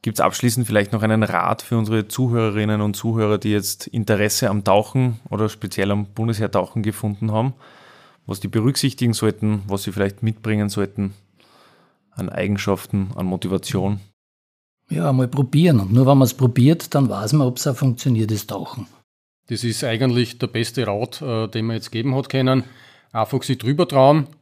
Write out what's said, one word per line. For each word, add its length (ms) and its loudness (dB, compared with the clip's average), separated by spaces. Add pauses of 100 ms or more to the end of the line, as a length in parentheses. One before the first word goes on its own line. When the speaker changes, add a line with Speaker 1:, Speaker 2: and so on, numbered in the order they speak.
Speaker 1:
Gibt's 180 -4
abschließend 460 0
vielleicht 260 0
noch 80 -2
einen 220 2
Rat 400 -2
für 160 -2
unsere 280 -2
Zuhörerinnen 760 0
und 140 -2
Zuhörer, 440 0
die 100 -2
jetzt 380 -2
Interesse 640 0
am 120 -2
Tauchen 560 2 (120)
oder 180 -2
speziell 400 -4
am 160 0
Bundesheertauchen 760 -2
gefunden 480 -4
haben, 220 0 (720)
was 120 -6
die 80 -8
berücksichtigen 680 0
sollten, 540 0
was 160 -4
sie 80 -6
vielleicht 300 -2
mitbringen 480 -2
sollten 460 -4 (960)
an 180 -8
Eigenschaften, 840 -2
an 100 -4
Motivation? 760 -2 (920)
Speaker 2:
Ja, 220 0
mal 160 2
probieren. 540 4
Und 100 -2
nur 140 6
wenn 120 8
man's 160 6
probiert, 640 4
dann 140 2
weiß 240 -2
man, 140 4
ob's 200 -2
auch 80 0
funktioniert, 560 0
das 160 -4
Tauchen. 400 -10 (600)
Speaker 3:
Das 160 -6
ist 200 -2
eigentlich 560 0
der 80 -2
beste 400 -4
Rat, 340 -4
äh, 280 -4
den 160 -4
man 100 -4
jetzt 160 -10
geben 240 -2
hat 140 -4
können. 340 2 (480)
Einfach 320 -2
sich 140 -2
drüber 300 0
trauen, 400 6 (140)